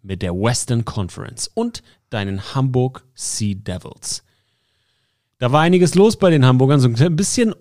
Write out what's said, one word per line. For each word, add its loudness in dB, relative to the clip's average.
Mit -10
der -4
Western -2
Conference -10
und -6
deinen -6
Hamburg -2
Sea -6
Devils. -12
Da -2
war 4
einiges 4
los 4
bei 4
den 4
Hamburgern, 4
so 4
ein 2
bisschen 0